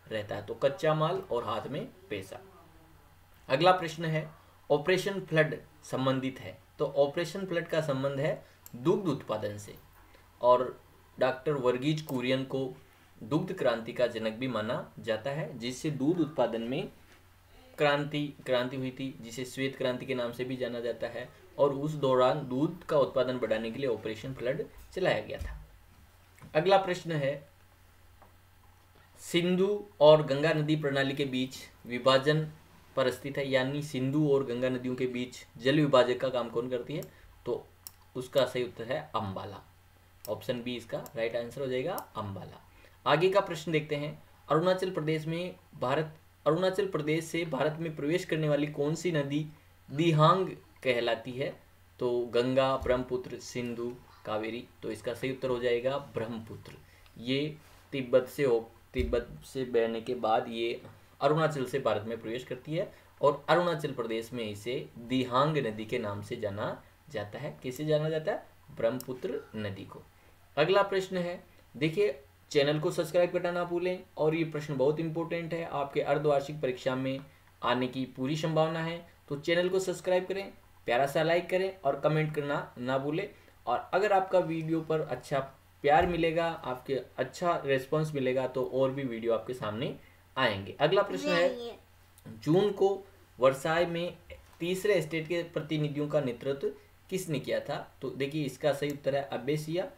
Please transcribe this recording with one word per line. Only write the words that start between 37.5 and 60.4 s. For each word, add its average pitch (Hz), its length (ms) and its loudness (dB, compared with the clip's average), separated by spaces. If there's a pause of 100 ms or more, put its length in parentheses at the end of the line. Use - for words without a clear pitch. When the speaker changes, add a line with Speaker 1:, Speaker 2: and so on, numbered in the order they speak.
Speaker 1:
उसका 127 300 2
सही 127 180 -2
उत्तर 120 200 -8
है 131 300 -6
अंबाला, 98 460 -4 (680)
ऑप्शन 117 340 -4
बी 123 140 -6
इसका 117 220 -8 (180)
राइट 117 200 0
आंसर 120 240 -6
हो 139 60 -2
जाएगा, 131 280 -2
अंबाला। - 720 -10 (420)
आगे 160 240 6
का 196 100 6
प्रश्न 175 320 -4
देखते 151 240 0
हैं, 147 260 -8 (280)
अरुणाचल 185 400 4
प्रदेश 156 360 -2
में 170 280 -4 (260)
भारत, 151 340 0 (320)
अरुणाचल 185 400 4
प्रदेश 156 380 0
से 170 200 -2
भारत 156 340 0
में 160 180 -6
प्रवेश 156 280 0
करने 156 240 0
वाली 147 180 2
कौन 147 280 -2
सी 175 180 -2
नदी 147 340 0 (440)
दिहांग 160 580 6 (360)
कहलाती 120 480 0
है? 131 280 -6 (380)
तो 123 220 2
गंगा, 127 560 4
ब्रह्मपुत्र, 127 600 -2
सिंधु, 120 580 -6 (280)
कावेरी। 113 440 -4 (140)
तो 113 80 -6
इसका 110 240 -6
सही 135 180 -4
उत्तर 131 160 -4
हो 123 100 0
जाएगा 123 400 2
ब्रह्मपुत्र। 110 760 -8 (460)
ये 139 380 -4 (360)
तिब्बत 127 360 2
से - 160 -2
हो, 117 260 2 (220)
तिब्बत 123 360 -2 (160)
से 131 200 -6
बहने 113 360 2
के 123 140 -4
बाद 117 340 2